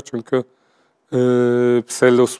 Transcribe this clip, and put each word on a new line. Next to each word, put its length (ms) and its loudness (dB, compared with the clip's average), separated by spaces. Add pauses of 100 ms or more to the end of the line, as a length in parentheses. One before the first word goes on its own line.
Çünkü, 380 -6 (680)
e, 40 -2 (720)
Psellos 520 0